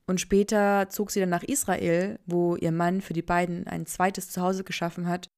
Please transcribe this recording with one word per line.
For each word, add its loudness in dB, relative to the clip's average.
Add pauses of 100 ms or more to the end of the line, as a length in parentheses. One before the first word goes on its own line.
Und 0
später 4
zog -4
sie 0
dann 2
nach 0
Israel, 0
wo 2
ihr 0
Mann 0
für -10
die 0
beiden -2
ein -6
zweites -2
Zuhause -2
geschaffen -4
hat -4 (100)